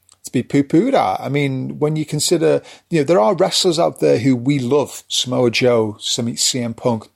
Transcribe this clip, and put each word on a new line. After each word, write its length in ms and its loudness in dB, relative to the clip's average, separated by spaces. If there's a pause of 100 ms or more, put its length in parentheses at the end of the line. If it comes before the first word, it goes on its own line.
(240)
to 80 -18
be 100 -2
poo-pooed 520 0
at. 260 2
I 100 -8
mean, 480 -4
when 180 -2
you 100 -2
consider, 560 0 (280)
you 100 0
know, 40 2
there 160 2
are 160 2
wrestlers 420 0
out 220 0
there 200 2
who 160 2
we 240 0
love, 480 -2
Samoa 440 0
Joe, 480 0
some 380 -4
C 240 -2
M 120 -6
Punk, 420 -4